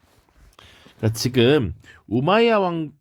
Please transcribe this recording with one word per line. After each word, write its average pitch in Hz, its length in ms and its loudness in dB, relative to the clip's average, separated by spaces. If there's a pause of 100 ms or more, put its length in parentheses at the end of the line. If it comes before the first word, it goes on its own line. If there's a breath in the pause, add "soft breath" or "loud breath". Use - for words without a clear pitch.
(960 soft breath)
그러니까 113 220 -4
지금 123 560 0 (320 soft breath)
우마이야 202 520 0
왕-, 165 420 -4